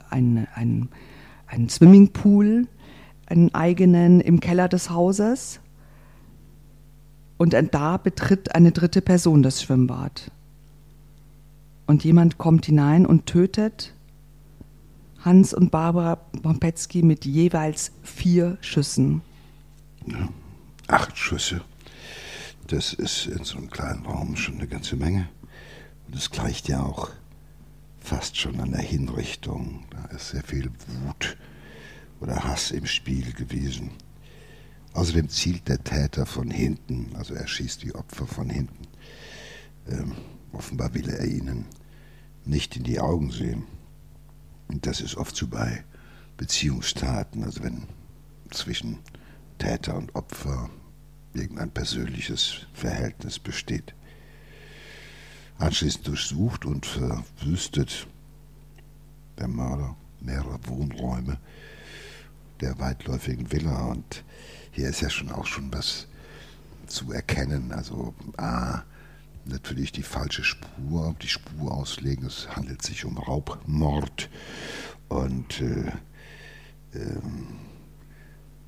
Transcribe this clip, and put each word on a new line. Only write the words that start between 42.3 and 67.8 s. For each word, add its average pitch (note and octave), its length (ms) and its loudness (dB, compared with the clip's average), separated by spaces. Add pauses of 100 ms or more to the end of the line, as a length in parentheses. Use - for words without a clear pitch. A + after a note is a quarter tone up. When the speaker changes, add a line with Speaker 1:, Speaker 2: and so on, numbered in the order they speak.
Speaker 2:
nicht - 320 -2
in B1 40 -8
die A#1+ 160 -4
Augen D2+ 320 -2
sehen. A#1 340 -6 (1040)
Und - 180 -6
das - 160 -4
ist - 160 -10
oft - 180 -8
so C#2 120 -6
bei A#1 360 -6 (540)
Beziehungstaten, - 1080 -4
also - 180 -10
wenn - 200 -8 (680)
zwischen - 520 -10 (580)
Täter - 400 -6
und - 160 -12
Opfer - 560 -8 (640)
irgendein - 380 -10
persönliches - 1000 -8
Verhältnis - 640 -8
besteht. - 560 -10 (1600)
Anschließend D#2 500 -2
durchsucht D#2+ 560 -6
und C#2+ 220 -6
verwüstet - 1200 -6 (1300)
der B1 100 -6
Mörder B1+ 460 -6 (280)
mehrere B1+ 440 -6
Wohnräume B1 720 -6 (1300)
der C2 160 -6
weitläufigen B1+ 720 -6
Villa. D2 360 -4
Und - 360 -12 (480)
hier C2+ 180 -6
ist - 100 -6
ja - 80 -4
schon - 220 -8
auch - 160 -10
schon C2+ 260 -10
was - 340 -8 (800)
zu - 240 -12
erkennen. C2+ 640 -6
Also - 420 -10 (220)